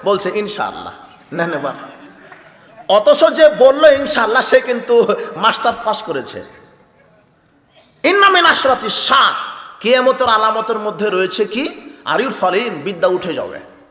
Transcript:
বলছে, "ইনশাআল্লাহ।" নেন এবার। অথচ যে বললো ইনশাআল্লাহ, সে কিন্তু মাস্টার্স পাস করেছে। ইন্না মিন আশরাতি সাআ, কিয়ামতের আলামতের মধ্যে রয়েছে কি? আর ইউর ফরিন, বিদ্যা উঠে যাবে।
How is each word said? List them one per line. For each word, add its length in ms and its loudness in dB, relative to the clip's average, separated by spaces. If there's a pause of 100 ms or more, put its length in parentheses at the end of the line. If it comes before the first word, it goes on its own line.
বলছে, 300 -2
"ইনশাআল্লাহ।" 600 -8 (400)
নেন 200 -4
এবার। 200 -6 (1120)
অথচ 360 4 (100)
যে 160 6
বললো 420 6
ইনশাআল্লাহ, 500 0
সে 200 4
কিন্তু 540 0 (200)
মাস্টার্স 480 -2
পাস 200 -4
করেছে। 400 -8 (1600)
ইন্না 260 4
মিন 160 2
আশরাতি 440 0
সাআ, 420 2 (480)
কিয়ামতের 480 2
আলামতের 520 0
মধ্যে 300 -4
রয়েছে 360 -2
কি? 480 -8 (120)
আর 160 0
ইউর 200 -4
ফরিন, 400 -2
বিদ্যা 260 -2
উঠে 260 -2
যাবে। 260 -8 (320)